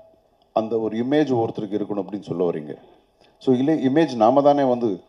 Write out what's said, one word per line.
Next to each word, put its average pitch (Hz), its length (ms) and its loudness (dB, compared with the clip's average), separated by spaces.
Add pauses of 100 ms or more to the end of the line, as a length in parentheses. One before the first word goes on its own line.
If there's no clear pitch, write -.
(520)
அந்த 113 280 -2
ஒரு 110 160 -4
இமேஜ் 135 360 0
ஒருத்தருக்கு 107 460 -2
இருக்கணும் 101 260 -6
அப்படின்னு 95 180 -10
சொல்ல 87 280 -2
வரீங்க. 76 260 -8 (640)
So, 131 160 2
இல்ல, 139 200 0
இமேஜ் 135 420 0
நாம 123 260 4
தானே 143 220 4
வந்து 120 440 -2